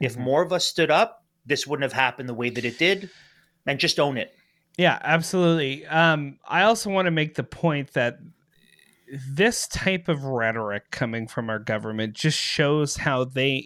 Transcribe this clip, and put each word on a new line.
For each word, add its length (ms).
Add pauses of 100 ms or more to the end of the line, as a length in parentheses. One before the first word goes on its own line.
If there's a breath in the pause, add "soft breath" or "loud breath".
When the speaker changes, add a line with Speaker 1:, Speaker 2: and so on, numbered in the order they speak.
Speaker 1:
if 140
Speaker 2:
Mm-hmm. 80
Speaker 1:
more 200
of 100
us 140
stood 240
up, 340 (220)
this 180
wouldn't 200
have 80
happened 360
the 60
way 160
that 140
it 120
did, 320 (580 soft breath)
and 120
just 220
own 160
it. 180 (420)
Speaker 2:
Yeah, 260
absolutely. 840
Um, 580
I 180
also 280
wanna 220
make 240
the 80
point 480
that 260 (920)
this 580
type 380
of 160
rhetoric 680
coming 360
from 220
our 100
government 540
just 260
shows 600
how 260
they 420